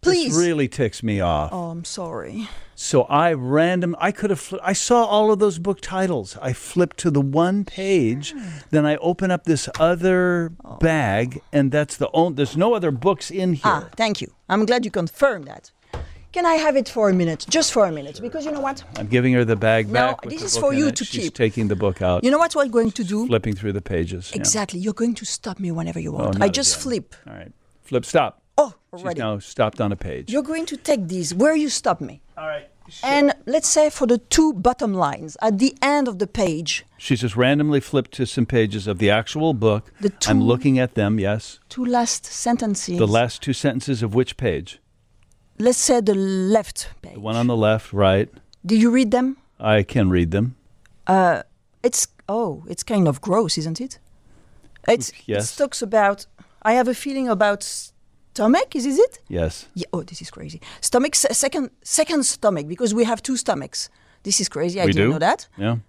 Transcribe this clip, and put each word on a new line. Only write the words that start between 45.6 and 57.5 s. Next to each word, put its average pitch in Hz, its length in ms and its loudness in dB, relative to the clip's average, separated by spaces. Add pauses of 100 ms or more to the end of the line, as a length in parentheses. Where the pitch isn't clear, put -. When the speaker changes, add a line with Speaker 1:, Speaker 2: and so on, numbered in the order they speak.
Speaker 1:
Let's 240 200 4
say 247 220 4
the 202 140 2
left 190 760 0 (120)
page. - 120 -18
Speaker 2:
The - 80 -16
one 110 140 -4
on 120 120 2
the 123 80 2
left, 110 380 2
right. 98 340 4 (380)
Speaker 1:
Do 190 100 2
you 226 160 6
read 240 200 4
them? 254 260 0 (220)
Speaker 2:
I 107 240 4
can 98 260 2
read 87 220 2
them. 110 240 -2 (520)
Speaker 1:
Uh, 180 360 2 (400)
it's, - 240 0 (200)
oh, 196 400 -4
it's - 160 -12
kind 196 240 2
of 139 140 0
gross, 208 360 0
isn't 160 220 -6
it? 262 180 -12 (920)
It's, 233 240 2 (140)
Speaker 2:
Yes. 107 280 -2
Speaker 1:
it - 40 -16
talks 277 240 -2
about, 202 440 0 (380)
I 220 100 4
have 247 140 4
a 254 60 0
feeling 269 360 -4
about 202 340 2